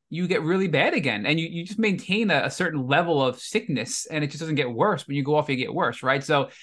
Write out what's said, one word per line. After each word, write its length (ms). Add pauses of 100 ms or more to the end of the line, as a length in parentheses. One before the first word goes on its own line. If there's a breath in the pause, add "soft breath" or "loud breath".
you 180
get 160
really 240
bad 260
again. 320
And 140
you, 80
you 180
just 140
maintain 520
a, 140
a 40
certain 380
level 340
of 180
sickness, 640
and 180
it 40
just 120
doesn't 160
get 160
worse. 360
When 100
you 60
go 120
off, 140
you 80
get 160
worse, 300
right? 200
So 260 (140 loud breath)